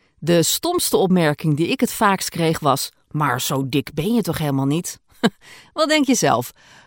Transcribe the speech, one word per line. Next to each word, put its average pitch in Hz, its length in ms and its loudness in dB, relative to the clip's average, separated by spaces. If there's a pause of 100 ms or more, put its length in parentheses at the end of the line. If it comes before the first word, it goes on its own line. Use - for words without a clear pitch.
(180)
De 165 240 2
stomste - 540 -2
opmerking 165 600 2
die 160 120 0
ik 262 120 -2
het 240 120 0
vaakst 202 360 0
kreeg 165 300 -2
was: 139 320 0 (200)
"Maar 139 300 -2
zo 135 280 -2
dik 135 260 -4
ben 160 200 -2
je 233 80 2
toch 165 160 -4
helemaal 135 280 0
niet?" 156 340 -4 (200)
<laughs> - 520 -6
Wat 302 160 0
denk 302 180 2
je - 80 4
zelf? 123 360 0 (360)